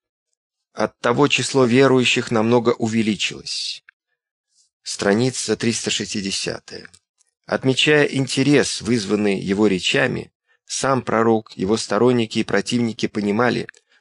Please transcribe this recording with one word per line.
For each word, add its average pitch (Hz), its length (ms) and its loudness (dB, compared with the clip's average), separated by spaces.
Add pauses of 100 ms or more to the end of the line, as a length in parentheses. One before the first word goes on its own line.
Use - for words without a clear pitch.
(720)
Оттого 120 540 0
число 131 380 0
верующих 127 680 2
намного 117 380 2
увеличилось. - 1120 -4 (1000)
Страница 110 720 -2
триста 113 320 -2
шестидесятая. - 960 -8 (580)
Отмечая 139 600 2
интерес, 135 760 0
вызванный 104 560 0
его 95 300 2
речами, 98 640 0 (340)
сам 131 360 0
пророк, 113 560 0
его 95 180 0
сторонники 113 640 0
и 107 40 0
противники 110 640 -2
понимали, 104 600 -2 (340)